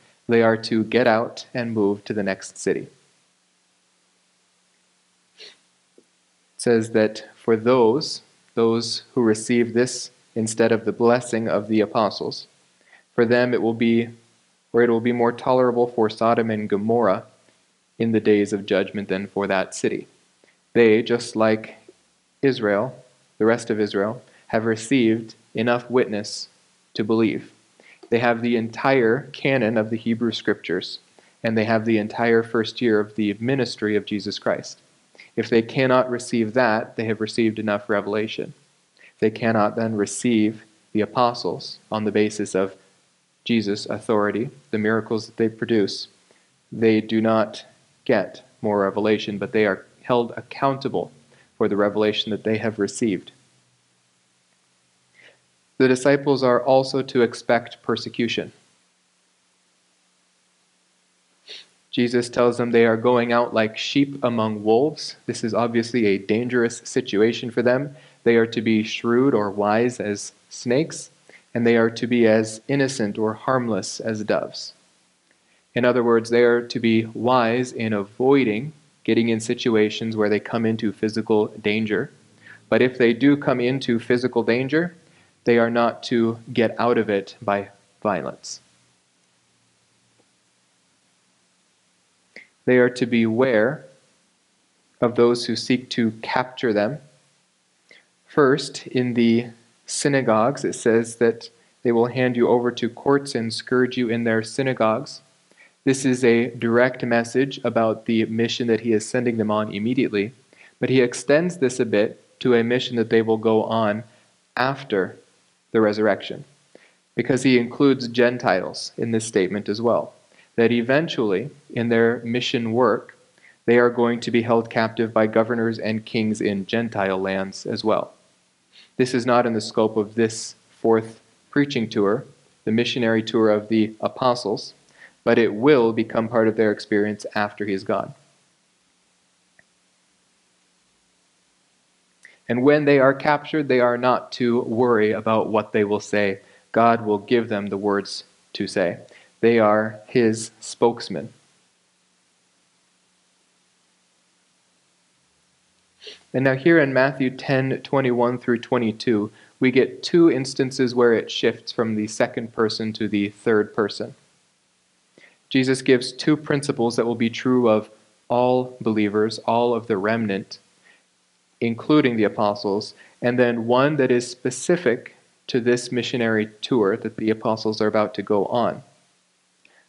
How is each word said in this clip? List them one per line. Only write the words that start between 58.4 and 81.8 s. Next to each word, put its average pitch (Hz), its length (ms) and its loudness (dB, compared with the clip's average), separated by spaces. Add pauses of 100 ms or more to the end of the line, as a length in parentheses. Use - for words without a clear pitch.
Jesus 120 400 0
tells 120 260 2
them 120 140 -2
they 117 160 6
are 113 100 4
going 120 340 2
out 120 220 0
like 110 240 0
sheep - 480 -2
among 110 400 -2
wolves. 127 520 0 (100)
This - 180 -6
is 113 80 -4
obviously 117 540 0
a 98 100 4
dangerous 117 680 -2
situation 117 640 0
for 117 100 -2
them. 131 340 0 (300)
They 117 120 4
are 113 100 4
to 113 160 -4
be 110 200 2
shrewd 120 520 0
or 104 160 0
wise 104 500 0
as 101 320 -6 (160)
snakes, - 600 -4 (420)
and 120 140 0
they 117 100 6
are 113 140 4
to 117 160 -6
be 120 200 4
as 110 420 2
innocent 131 500 -2
or 110 160 -2
harmless 117 640 -4
as 110 240 -6
doves. - 480 -4 (1000)
In 120 100 0
other 123 180 4
words, 117 280 2
they 117 120 4
are 120 240 4
to - 140 -8
be 113 240 2
wise 120 640 0
in 113 220 -4
avoiding 123 800 0 (320)
getting 113 240 2
in 113 100 0
situations 110 800 -2
where 107 120 0
they 104 120 0
come 113 260 -4
into 110 260 -2
physical 110 560 -2
danger. 107 640 -4 (580)